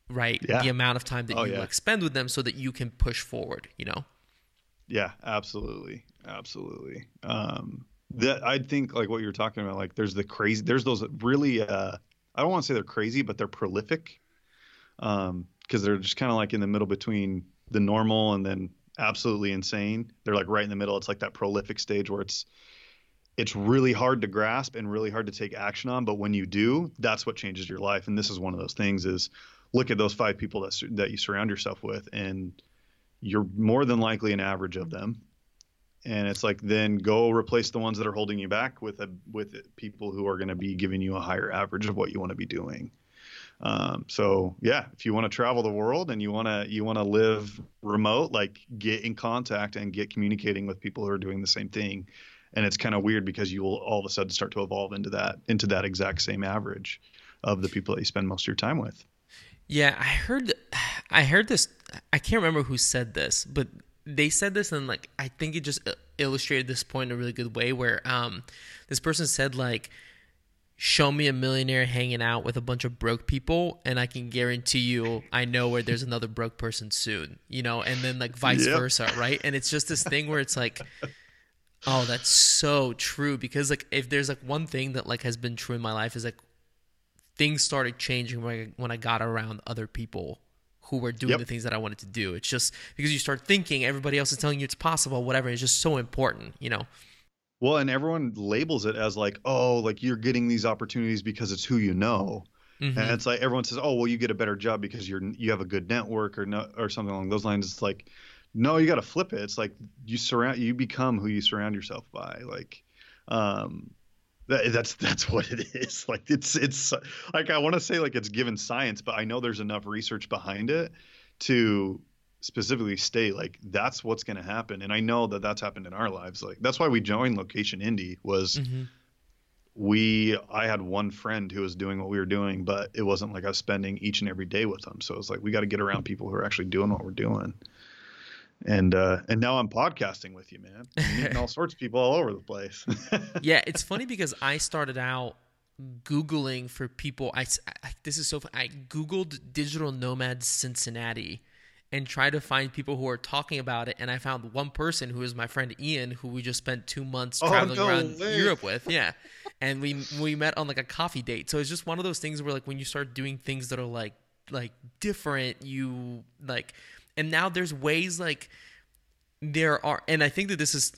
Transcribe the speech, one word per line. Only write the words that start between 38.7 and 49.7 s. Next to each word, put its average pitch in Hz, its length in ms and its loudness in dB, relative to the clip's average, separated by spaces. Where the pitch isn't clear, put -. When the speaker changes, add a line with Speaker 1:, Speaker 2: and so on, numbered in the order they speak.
Speaker 2:
with 107 200 -8
a, 98 80 -8
with 104 440 -10
people 104 360 -10
who 98 160 -2
are 95 100 0
gonna 95 180 -2
be 95 200 -4
giving 95 260 0
you 95 160 0
a - 20 -4
higher 95 320 -2
average 98 360 0
of 101 100 -2
what 92 140 0
you 101 80 -4
wanna 92 160 -6
be 92 100 -6
doing. - 460 -8
Um, - 460 -2
so 98 540 2
yeah, 123 320 2
if - 120 -12
you 110 80 2
wanna 110 160 2
travel 120 340 2
the 110 80 2
world 123 400 0
and 107 100 -2
you 104 100 -2
wanna, 107 380 0
you 107 160 -2
wanna 110 180 2
live 104 560 4
remote, 107 500 2
like, 101 280 0
get 107 260 0
in 113 120 -4
contact 113 600 -2